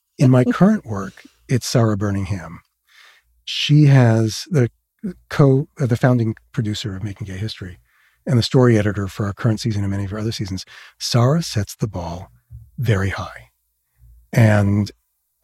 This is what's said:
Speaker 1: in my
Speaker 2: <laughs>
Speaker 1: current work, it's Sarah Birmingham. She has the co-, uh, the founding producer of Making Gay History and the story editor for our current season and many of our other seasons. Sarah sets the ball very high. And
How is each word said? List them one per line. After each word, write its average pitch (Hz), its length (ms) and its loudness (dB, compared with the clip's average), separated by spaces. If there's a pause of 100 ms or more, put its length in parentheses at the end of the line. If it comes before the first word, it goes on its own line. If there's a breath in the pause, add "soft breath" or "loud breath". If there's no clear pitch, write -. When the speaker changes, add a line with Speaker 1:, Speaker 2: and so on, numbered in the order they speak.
(180)
Speaker 1:
in 131 140 6
my 127 140 6
Speaker 2:
<laughs> 240 120 -2
Speaker 1:
current 208 280 4
work, 98 380 -10 (260)
it's 127 180 -2
Sarah 110 300 2
Birmingham. 95 640 -6 (800 soft breath)
She 147 440 2
has 113 640 4
the 131 220 0 (580)
co-, 139 380 4 (100)
uh, 135 100 -2
the 117 100 0
founding 120 380 0 (180)
producer 104 420 -6
of 95 80 -12
Making 101 240 -10
Gay 95 100 -10
History 95 420 -12 (460)
and 127 140 2
the - 40 0
story 123 340 4
editor 101 320 -2
for - 160 -6
our 101 80 -6
current 110 260 -2
season 101 240 -4
and 98 80 -4
many 101 140 -4
of 98 80 -10
our 110 60 -8
other 110 120 -6
seasons. 98 320 -8 (360 loud breath)
Sarah 135 440 0
sets - 320 -6
the 113 140 -6
ball 85 420 -12 (460)
very 98 320 0
high. - 400 -12 (800)
And 104 580 2 (540)